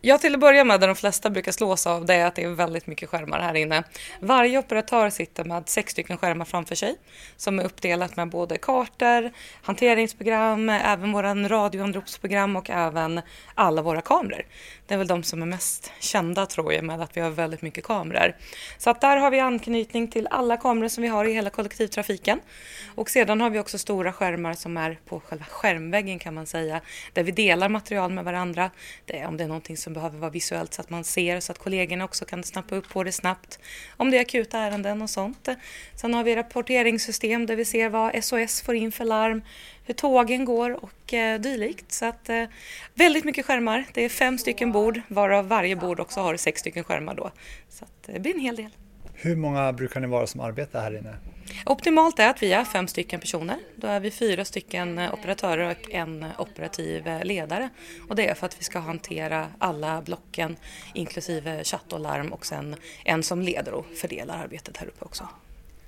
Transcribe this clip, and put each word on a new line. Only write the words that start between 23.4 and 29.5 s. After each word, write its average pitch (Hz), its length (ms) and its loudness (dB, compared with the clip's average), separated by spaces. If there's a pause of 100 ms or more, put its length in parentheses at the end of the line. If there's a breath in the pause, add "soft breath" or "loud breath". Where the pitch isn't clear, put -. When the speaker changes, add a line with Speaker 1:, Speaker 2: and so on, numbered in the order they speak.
Speaker 1:
har 233 100 4
vi 214 80 0
också 202 200 -4
stora 185 340 -2
skärmar 170 420 -2
som 170 220 -8
är 160 220 -4 (100)
på 170 120 -8
själva 151 240 -12
skärmväggen, 185 720 0
kan 165 160 -10
man 156 120 -8
säga, 160 340 -4 (320 loud breath)
där 175 100 0
vi 175 100 0
delar 190 360 6
material 208 440 0
med 180 120 -6
varandra. 180 460 -2 (340 loud breath)
Det - 140 -8
är, 143 80 -8
om 160 100 -6
det 165 80 -4
är 156 40 -6
någonting 160 280 -8